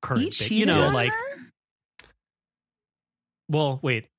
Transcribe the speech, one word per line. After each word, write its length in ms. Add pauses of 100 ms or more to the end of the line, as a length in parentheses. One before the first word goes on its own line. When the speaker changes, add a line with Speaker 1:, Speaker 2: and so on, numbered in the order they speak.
Speaker 1:
current 220
Speaker 2:
He 60
Speaker 1:
Big. 60
Speaker 2:
cheated 240
Speaker 1:
You 80
know, 180
Speaker 2:
on 100
Speaker 1:
like, 160
Speaker 2:
her? 400 (2000)
Speaker 1:
well, 340
wait. 240 (120)